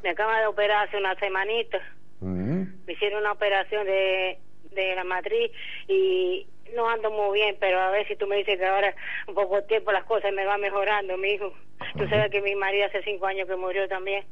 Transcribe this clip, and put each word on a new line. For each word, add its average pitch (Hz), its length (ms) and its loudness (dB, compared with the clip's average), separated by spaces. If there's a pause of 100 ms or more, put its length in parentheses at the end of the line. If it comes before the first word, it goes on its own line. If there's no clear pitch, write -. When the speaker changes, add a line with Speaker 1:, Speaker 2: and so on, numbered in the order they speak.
Speaker 1:
Me 185 80 0
acaban 220 300 2
de 220 80 4
operar 208 400 2
hace 208 80 -4
una 190 240 0
semanita. 202 580 0 (400)
Speaker 2:
Mm. 95 440 -2 (220)
Speaker 1:
Me 175 80 -6
hicieron 208 280 0
una 214 100 0
operación 202 560 0
de, 190 540 2 (340)
de 190 220 0
la 180 80 -4
matriz 202 480 0 (340)
y 185 640 2 (260)
no 233 160 2
ando 220 220 0
muy 208 260 2
bien, 208 220 2
pero 185 180 4
a 185 120 2
ver 208 180 2
si 208 80 -4
tú 202 100 0
me 202 120 2
dices 196 200 0
que 185 80 0
ahora 196 260 4 (360)
un 190 80 -10
poco 196 200 2
de 196 60 4
tiempo 214 300 2
las - 120 2
cosas 202 300 2
me 196 100 -2
van 202 160 2
mejorando, 196 560 0
mi 196 140 0
hijo. 202 220 -2 (420)
Tú - 60 -6
Speaker 2:
Ujú. 202 100 0
Speaker 1:
sabes 208 200 4
que 202 120 0
mi 202 140 0
marido 196 300 2
hace 196 160 -2
cinco 196 240 -4
años 190 220 -2
que 185 80 -2
murió 185 320 -2
también. 196 440 -4